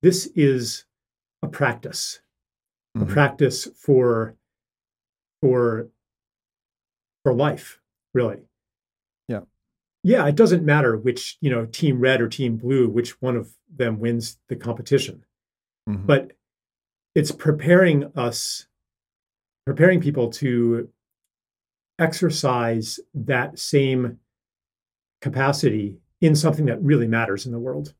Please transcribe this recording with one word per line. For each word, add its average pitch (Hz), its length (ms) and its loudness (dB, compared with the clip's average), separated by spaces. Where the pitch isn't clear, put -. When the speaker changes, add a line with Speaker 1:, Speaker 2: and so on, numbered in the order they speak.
Speaker 1:
this 175 320 2
is 131 500 0
a 165 60 -6
practice, - 720 -6
Speaker 2:
Mm-hmm. 104 120 -2
Speaker 1:
a - 40 -6
practice 139 640 2
for, 117 580 2
for, 120 480 0
for 131 100 0
life, 139 480 -2
really." 113 300 -2
Speaker 2:
Yeah. 107 120 -6
Speaker 1:
Yeah, 185 240 4
it 143 100 2
doesn't 170 280 4
matter 143 320 2
which, 120 440 -6
you 147 100 0
know, 117 160 -2
team 127 340 -4
red 131 200 2
or 113 80 0
team 117 300 -4
blue, 123 300 0
which 117 340 -4
one 127 140 -2
of 110 180 -8
them 113 240 -2
wins 117 400 -4
the 123 80 -8
competition. - 680 -4
Speaker 2:
Mm-hmm. 98 180 -4
Speaker 1:
But 139 260 2
it's 147 180 0
preparing 156 720 4
us, - 500 -6
preparing 165 340 4
people 135 300 -2
to 120 580 0
exercise 123 1040 -2
that 131 440 -4
same 131 600 0
capacity 135 760 0
in 160 140 6
something 147 320 2
that 120 160 -2
really 139 260 4
matters 110 380 -2
in 123 60 -8
the 117 60 -6
world. 143 420 -8